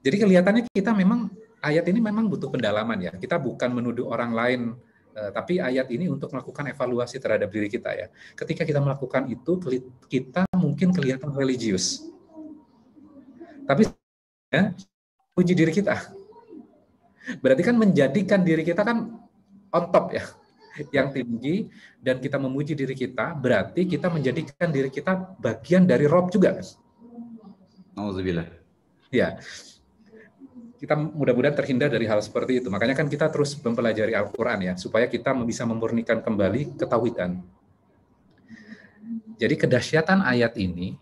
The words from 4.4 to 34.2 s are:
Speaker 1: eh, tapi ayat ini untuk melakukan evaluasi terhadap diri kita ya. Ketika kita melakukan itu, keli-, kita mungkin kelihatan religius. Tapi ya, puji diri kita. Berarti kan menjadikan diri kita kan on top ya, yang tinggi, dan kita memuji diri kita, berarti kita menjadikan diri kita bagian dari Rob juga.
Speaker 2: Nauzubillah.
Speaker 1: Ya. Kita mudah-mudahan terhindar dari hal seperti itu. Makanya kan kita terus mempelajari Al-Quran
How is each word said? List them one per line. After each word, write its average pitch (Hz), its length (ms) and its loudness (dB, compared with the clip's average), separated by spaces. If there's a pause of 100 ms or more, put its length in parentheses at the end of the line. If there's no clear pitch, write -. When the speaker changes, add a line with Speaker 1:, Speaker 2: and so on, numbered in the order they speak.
Speaker 1:
eh, 107 160 -6
tapi 113 320 -4
ayat 127 320 0
ini 160 160 -2
untuk - 240 -6
melakukan 131 400 -8
evaluasi 123 480 -4
terhadap 104 280 0
diri 104 200 -2
kita 113 240 -4
ya. 95 120 -8 (280)
Ketika 160 320 -4
kita 143 160 2
melakukan 135 480 -2
itu, 175 320 -2
keli-, 127 240 -2 (240)
kita 143 320 0 (160)
mungkin 180 320 2
kelihatan 135 400 0
religius. 131 720 0 (1600)
Tapi 165 240 4 (640)
ya, 180 240 2 (640)
puji 180 160 4
diri 160 160 4
kita. 156 400 0 (1300)
Berarti 131 240 4
kan 240 160 4
menjadikan 185 640 4
diri 160 240 2
kita 170 160 0
kan 226 400 -2 (500)
on 175 160 2
top - 240 2
ya, - 140 -6 (640)
yang 135 240 2
tinggi, 127 560 -4 (320)
dan 127 160 0
kita 135 240 -4
memuji 139 320 -4
diri 131 240 -4
kita, 127 400 -4
berarti 123 480 2
kita 180 240 -2
menjadikan 151 640 -2
diri 135 160 0
kita 185 480 -4
bagian 175 480 4
dari 143 240 6
Rob 180 240 4
juga. 190 240 4 (1400)
Speaker 2:
Nauzubillah. 92 560 -2 (640)
Speaker 1:
Ya. 90 240 2 (1400)
Kita 151 160 0
mudah-mudahan 143 560 2
terhindar 131 400 0
dari 110 160 0
hal 107 80 4
seperti 123 400 0
itu. 123 80 -2
Makanya 117 320 0
kan 151 80 0
kita 151 240 0
terus 143 320 0
mempelajari 113 560 0
Al-Quran 104 480 -2